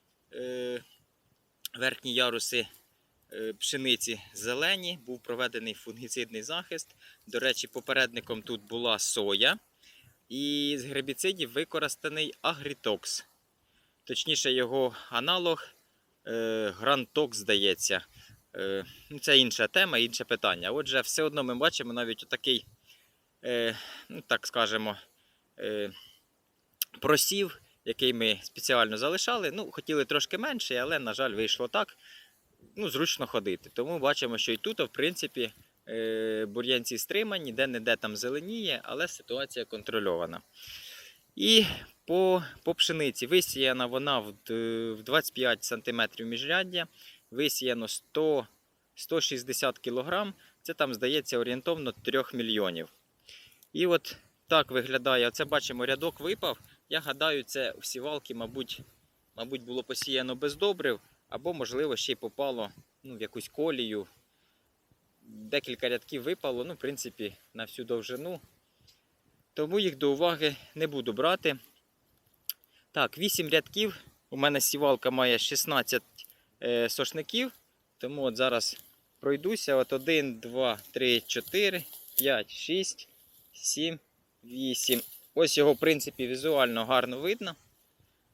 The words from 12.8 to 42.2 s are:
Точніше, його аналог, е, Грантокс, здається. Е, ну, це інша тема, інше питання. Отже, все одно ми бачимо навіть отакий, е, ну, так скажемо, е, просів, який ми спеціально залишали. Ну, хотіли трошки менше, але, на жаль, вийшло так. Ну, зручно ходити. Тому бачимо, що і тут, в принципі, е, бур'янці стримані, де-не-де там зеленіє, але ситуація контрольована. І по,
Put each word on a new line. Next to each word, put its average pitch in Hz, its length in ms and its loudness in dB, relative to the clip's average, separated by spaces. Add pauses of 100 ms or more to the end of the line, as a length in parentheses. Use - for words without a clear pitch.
Точніше, 139 480 0
його 127 440 2 (140)
аналог, 165 580 0 (580)
е, 110 520 0
Грантокс, 127 600 2
здається. 98 680 2 (480)
Е, 98 300 -4 (260)
ну, 147 80 -12
це 143 200 6
інша 117 280 4
тема, 180 320 2
інше 117 260 0
питання. 95 460 0
Отже, 135 300 0
все - 220 -2
одно 147 220 0
ми 123 100 -2
бачимо 127 380 0
навіть 117 300 -4
отакий, 127 440 0 (760)
е, 117 320 0 (320)
ну, - 120 -12
так - 260 0
скажемо, 107 500 0 (600)
е, 104 340 -4 (1080)
просів, 165 600 2 (240)
який 127 280 2
ми 113 300 2
спеціально 113 540 2
залишали. 180 540 0
Ну, 147 200 -8
хотіли 147 340 0
трошки 147 340 0
менше, 240 380 -2
але, 143 220 0
на 117 160 -2
жаль, 131 180 0
вийшло 110 360 0
так. - 280 -2 (800)
Ну, 202 120 -4
зручно 135 380 -2
ходити. 101 480 -2
Тому 156 240 -2
бачимо, 131 400 0
що 117 140 0
і 113 40 2
тут, 214 240 -4
в 123 80 0
принципі, 135 640 -2 (360)
е, 110 600 -2
бур'янці 120 500 0
стримані, 196 540 -2
де-не-де 120 440 0
там 107 200 -6
зеленіє, 151 680 -4
але 156 240 -4
ситуація 127 560 -8
контрольована. 87 760 -2 (960)
І 220 280 8 (420)
по, 185 360 4 (200)